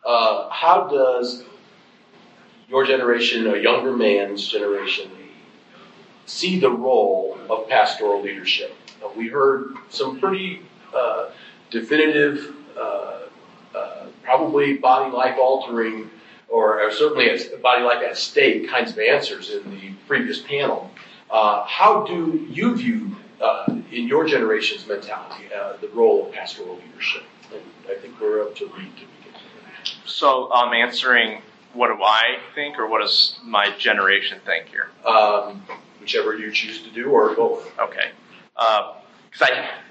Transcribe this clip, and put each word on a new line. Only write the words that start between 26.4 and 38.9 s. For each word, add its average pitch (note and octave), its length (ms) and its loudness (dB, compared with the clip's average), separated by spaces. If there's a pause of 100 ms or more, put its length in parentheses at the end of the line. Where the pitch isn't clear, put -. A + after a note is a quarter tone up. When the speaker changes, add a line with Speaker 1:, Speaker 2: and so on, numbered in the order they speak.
Speaker 1:
leadership? - 480 -8 (280)
And G#2 100 -14 (280)
I - 100 -6
think - 200 -18
we're G#2+ 220 0
up G#2 140 -6
to G2+ 100 -8
Reed - 280 -16
to - 120 -20 (120)
begin. - 220 -20 (640)
Speaker 2:
So C3 480 2
I'm B2 200 4
answering, A#2+ 680 2 (300)
what A#2+ 160 2
do G#2+ 120 -2
I A2+ 380 4 (160)
think, D3 240 -6
or A2+ 80 -2
what A2 140 0
does - 440 2
my G#2 320 2
generation G2+ 720 2
think E2 220 -4
here? F#2+ 220 -6 (140)
Speaker 1:
Um, G#2 600 2 (360)
whichever G#2+ 360 -2
you G#2+ 160 -10
choose G#2+ 300 -4
to A2+ 80 -18
do, A#2+ 200 -4
or - 240 4
both. - 440 -2
Speaker 2:
Okay. - 340 -2 (440)
Uh, A2 380 2 (380)